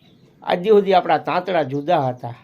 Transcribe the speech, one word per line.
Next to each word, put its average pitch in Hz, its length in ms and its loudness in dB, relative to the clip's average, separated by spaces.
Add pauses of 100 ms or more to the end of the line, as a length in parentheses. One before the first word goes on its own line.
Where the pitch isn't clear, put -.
(440)
આજ 175 160 -2
દી 185 100 -4
સુધી 202 240 4
આપણા 175 240 2
તાંતડા 175 460 -2
જુદા 143 460 -2
હતા 123 340 -10